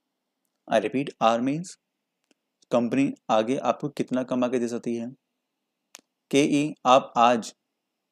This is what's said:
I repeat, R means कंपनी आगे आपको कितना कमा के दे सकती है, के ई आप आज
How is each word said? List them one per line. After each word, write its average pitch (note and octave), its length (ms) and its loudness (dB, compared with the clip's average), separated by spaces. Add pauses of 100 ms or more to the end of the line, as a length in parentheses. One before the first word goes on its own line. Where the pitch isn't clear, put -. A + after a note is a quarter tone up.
(680)
I A2+ 120 2
repeat, A2+ 300 -4 (140)
R A2+ 180 2
means D3+ 340 -6 (920)
कंपनी B2+ 420 0 (180)
आगे A2+ 300 2
आपको C3 300 -2
कितना C3 340 -6
कमा B2 240 -4
के B2+ 100 -2
दे A#2+ 100 -4
सकती A#2 280 -8
है, A#2 120 -10 (1200)
के C#3 120 4 (120)
ई D3 180 0 (140)
आप C3 300 4
आज A#2+ 360 2 (600)